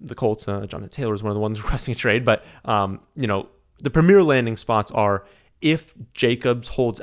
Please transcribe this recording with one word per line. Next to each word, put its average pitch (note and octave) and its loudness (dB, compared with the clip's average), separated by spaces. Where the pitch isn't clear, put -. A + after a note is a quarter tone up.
the - -14
Colts, G#2+ -2
uh, G2+ -6
Jonathan G2 -14
Taylor A2+ -4
is G#2 -6
one G#2+ -4
of G2+ -4
the G#2+ -4
ones G#2+ -4
<laughs> - -
requesting B2+ -4
a - -6
trade, A#2+ 0
but, A2+ 2
um, G2+ -2
you B2 -4
know, G2 -2
the D3 -4
premier F3+ 6
landing B2+ 2
spots G#2+ -2
are G2+ 0
if D#3 0
Jacobs B2 0
holds A#2 -2